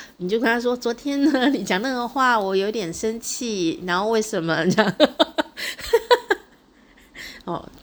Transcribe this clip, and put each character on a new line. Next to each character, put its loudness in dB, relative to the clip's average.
你 -4
就 0
跟 0
他 2
说 0
，“昨 -4
天 -4
呢， 4
<laughs> 2
你 -2
讲 0
那 -4
个 -4
话， 2
我 2
有 0
点 -4
生 -4
气， -4
然 0
后 0
为 2
什 -2
么？” 0
这 4
样。 2
<laughs> 6
哦， -8